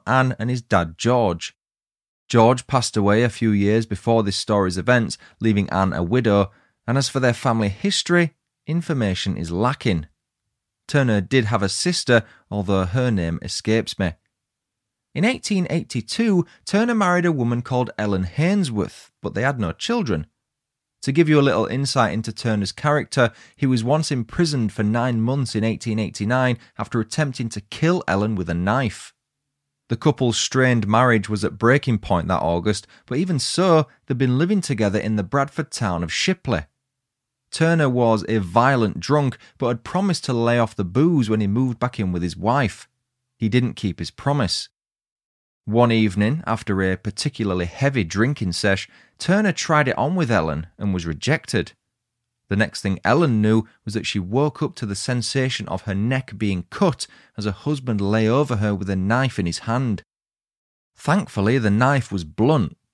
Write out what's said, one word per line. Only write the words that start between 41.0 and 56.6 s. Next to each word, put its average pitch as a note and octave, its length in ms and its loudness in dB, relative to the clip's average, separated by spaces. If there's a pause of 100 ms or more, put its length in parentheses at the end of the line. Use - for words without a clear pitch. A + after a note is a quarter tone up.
when G#2+ 120 2
he G2+ 60 0
moved B2 300 0
back A#2+ 220 -4
in F#2 140 -2
with F2 100 -2
his E2+ 140 -4
wife. A2+ 500 -2 (500)
He A2 120 -2
didn't B2 240 0
keep - 260 -6
his - 120 -10
promise. - 580 -4 (960)
One A#2 260 4
evening, A2 560 2
after G2+ 340 -2
a F#2 140 0
particularly G2 720 -4
heavy C3 400 -2
drinking G2+ 480 -2
sesh, G2 340 0 (300)
Turner G3 340 2
tried D3+ 380 0
it - 80 -2
on D3+ 180 -2
with D3 160 0
Ellen D#2+ 360 0 (100)
and G2 160 -2
was E2+ 120 -4
rejected. G#2+ 680 -2 (760)
The G2 100 -2
next - 240 -2
thing G2 240 -2
Ellen B2 360 4
knew A2 220 4 (220)
was G#2 80 -6
that A2 120 -4
she - 140 -4
woke B2+ 420 -2
up D3 140 -4
to A#2+ 100 -8
the G2+ 80 -6
sensation B2+ 760 -4
of F#2 140 -6
her G2+ 120 -4
neck B2 420 -2
being G2 320 -2